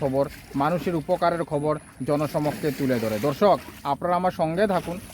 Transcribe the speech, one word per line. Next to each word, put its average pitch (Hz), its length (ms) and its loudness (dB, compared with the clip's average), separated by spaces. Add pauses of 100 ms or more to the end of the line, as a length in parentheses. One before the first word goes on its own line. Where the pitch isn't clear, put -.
খবর, 135 240 2 (360)
মানুষের 165 400 0
উপকারের 170 500 2
খবর 151 220 0 (340)
জনসমক্ষে 147 600 0 (100)
তুলে 131 240 2
ধরে। 110 140 0 (100)
দর্শক, 180 300 4 (340)
আপনারা 175 280 0
আমার 185 200 0
সঙ্গে 170 340 0
থাকুন, 175 240 -2 (160)